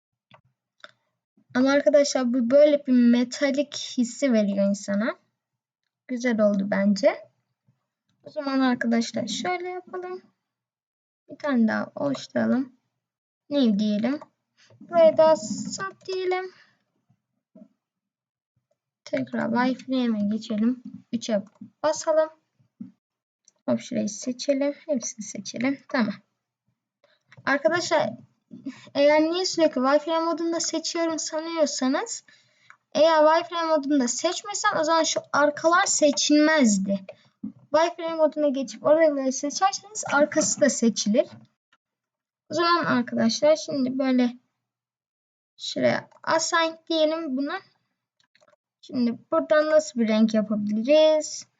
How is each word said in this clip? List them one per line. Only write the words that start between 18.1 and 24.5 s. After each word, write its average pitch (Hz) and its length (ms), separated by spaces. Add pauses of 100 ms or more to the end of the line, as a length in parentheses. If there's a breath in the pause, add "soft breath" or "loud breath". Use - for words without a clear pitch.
Tekrar 247 460
wireframe'e 247 800
geçelim. 220 540 (300)
Üçe 226 300 (400)
basalım. 311 480 (1400)
Hop, 233 120
şurayı 214 280
seçelim. 277 680 (120)